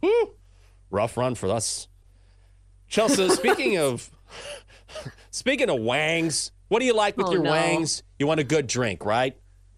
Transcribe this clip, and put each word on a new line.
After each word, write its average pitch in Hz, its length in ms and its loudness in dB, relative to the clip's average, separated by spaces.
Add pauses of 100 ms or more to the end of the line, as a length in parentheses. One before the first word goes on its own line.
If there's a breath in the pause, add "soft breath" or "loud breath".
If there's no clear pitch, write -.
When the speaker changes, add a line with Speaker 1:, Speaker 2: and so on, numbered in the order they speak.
Speaker 1:
Woo! 415 340 2 (540)
Rough 104 280 -2
run 123 180 0
for 95 160 -4
us. - 380 -4 (1000)
Chelsea, 208 420 2
Speaker 2:
<laughs> - 20 6
Speaker 1:
speaking 269 460 2
of, 135 320 -2 (1200 loud breath)
speaking 247 380 -2
of 139 120 2
wangs, 156 680 -2 (180)
what 214 100 4
do 254 60 0
you 247 100 4
like 208 220 0
with 190 100 0
Speaker 2:
Oh, 175 60 0
Speaker 1:
your 175 100 2
Speaker 2:
no. 156 80 0
Speaker 1:
wangs? 165 500 0 (160)
You 139 80 0
want 156 140 2
a 151 40 0
good 143 240 0
drink, 110 380 -2
right? 123 320 0 (400)